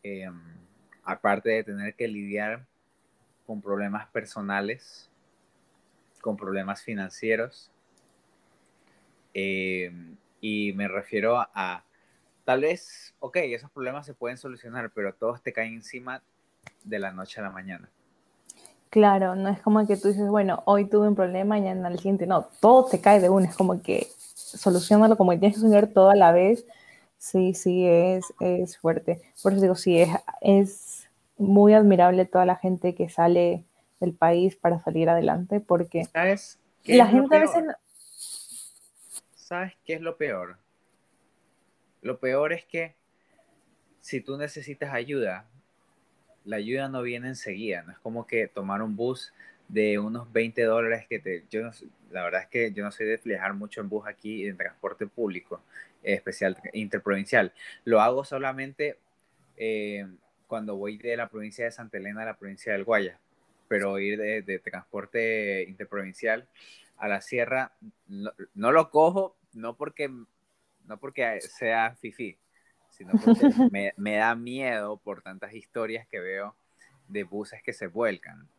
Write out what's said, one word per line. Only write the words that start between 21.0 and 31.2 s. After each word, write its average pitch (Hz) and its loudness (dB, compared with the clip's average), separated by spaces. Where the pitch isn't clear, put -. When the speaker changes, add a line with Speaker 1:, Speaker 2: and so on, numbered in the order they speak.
Speaker 2:
un 208 2
problema, 190 0
mañana 185 -2
al 175 -6
siguiente", 190 -2
no, 175 0
todo 254 10
te 190 -2
cae 202 8
de 180 6
una, 190 4
es 165 -4
como 180 2
que - -2
solucionalo 208 4
como 180 6
que 175 2
tienes 202 4
que 214 -2
solucionar 214 8
todo 190 10
a 196 10
la 180 10
vez. 190 4
Sí, 190 0
sí, 180 0
es, 180 4
es 180 -2
fuerte. 170 -2
Por 196 4
eso 196 2
digo, 185 4
sí, 175 2
es, 170 6
es - 2